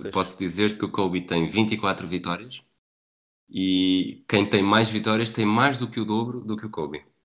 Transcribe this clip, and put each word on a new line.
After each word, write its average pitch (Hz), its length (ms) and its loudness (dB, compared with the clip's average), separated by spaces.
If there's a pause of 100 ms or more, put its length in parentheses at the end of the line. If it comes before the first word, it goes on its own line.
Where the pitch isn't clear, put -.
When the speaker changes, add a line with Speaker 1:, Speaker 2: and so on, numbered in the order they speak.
Speaker 1:
épocas. 98 100 -10
Speaker 2:
posso 95 260 0
dizer 101 400 0
que - 60 -6
o 95 80 -4
Kobe 92 300 0
tem 82 260 0
vinte 107 240 2
e 104 60 -2
quatro 95 280 -2
vitórias 90 560 -8 (840)
e 92 800 0
quem 101 200 4
tem 104 140 4
mais 107 280 4
vitórias 110 400 0
tem 110 160 0
mais 120 320 4
do 117 120 -4
que 117 100 -10
o 107 40 -2
dobro 117 380 -2
do 107 140 -6
que 107 100 -8
o 107 40 -10
Kobe. 76 340 -8 (200)